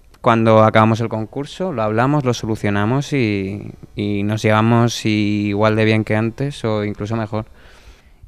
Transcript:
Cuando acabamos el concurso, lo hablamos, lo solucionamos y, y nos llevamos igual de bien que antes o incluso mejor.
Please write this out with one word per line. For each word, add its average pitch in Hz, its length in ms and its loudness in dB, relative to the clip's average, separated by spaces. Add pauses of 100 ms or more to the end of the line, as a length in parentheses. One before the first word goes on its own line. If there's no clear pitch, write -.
(200)
Cuando 113 440 6
acabamos 110 360 4
el 113 80 -4
concurso, 135 640 -8
lo 117 100 -4
hablamos, 127 420 0
lo 123 100 0
solucionamos 107 800 -2
y, 104 580 -2 (240)
y 104 300 -4
nos 107 180 -2
llevamos 113 640 2
igual 104 720 0
de 110 80 2
bien 110 180 2
que 107 140 -2
antes 117 480 -4
o 107 180 -2
incluso 104 320 -6
mejor. 110 300 -6 (840)